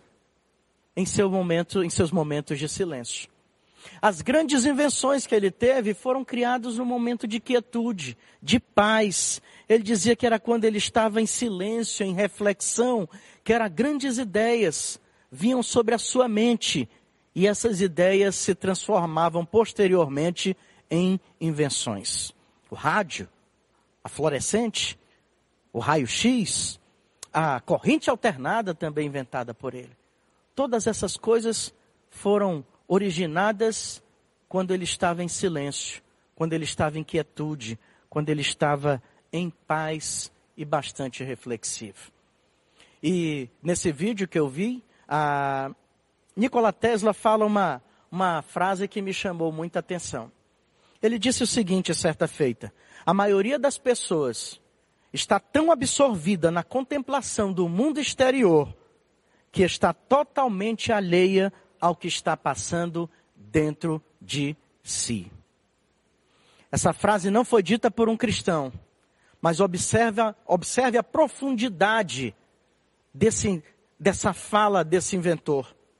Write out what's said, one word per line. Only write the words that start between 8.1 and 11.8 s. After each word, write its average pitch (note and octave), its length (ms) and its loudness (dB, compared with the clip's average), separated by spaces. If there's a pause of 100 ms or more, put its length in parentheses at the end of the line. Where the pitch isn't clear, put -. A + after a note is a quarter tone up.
de A3+ 180 2
paz. G#3 800 2 (280)
Ele A3+ 140 6
dizia G#3+ 320 2
que B3 120 0
era A3+ 120 4
quando A#3 260 0
ele A3 120 2
estava A3 440 0
em A3 60 2
silêncio, G#3+ 760 -4